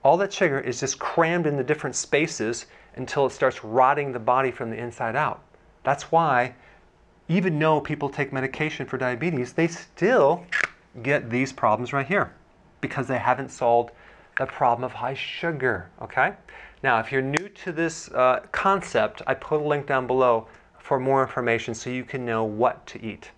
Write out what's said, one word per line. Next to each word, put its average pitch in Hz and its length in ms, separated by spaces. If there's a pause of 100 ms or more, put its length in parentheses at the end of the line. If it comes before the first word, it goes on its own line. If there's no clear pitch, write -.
all 143 140
that 196 140
sugar 139 280
is 123 200
just - 180
crammed 170 480
in 147 100
the 131 80
different 135 320
spaces 143 680 (280)
until 139 320
it - 40
starts - 340
rotting 131 480
the 120 60
body 127 320
from 117 200
the 110 60
inside 117 400
out. 143 260 (400)
That's - 300
why, 131 420 (720)
even 175 300
though 156 220
people 147 280
take 139 240
medication 135 540
for 127 120
diabetes, 127 540
they 165 140
still 170 760 (580)
get 135 280
these 127 220
problems 113 400
right 139 140
here 175 260 (480)
because - 280
they 127 100
haven't 127 320
solved 120 400 (480)
the 131 80
problem 123 380
of 127 80
high 123 220
sugar, 127 760 (100)
okay? 143 340 (480)
Now, 120 180
if 113 100
you're 135 120
new 151 260
to - 240
this, 160 400
uh, 127 280 (120)
concept, 185 720
I 135 80
put 151 260
a 151 40
link 147 220
down 131 200
below 123 400 (320)
for 135 220
more 135 220
information 117 520
so 123 160
you 127 140
can 127 200
know 113 200
what 110 420
to - 180
eat. - 340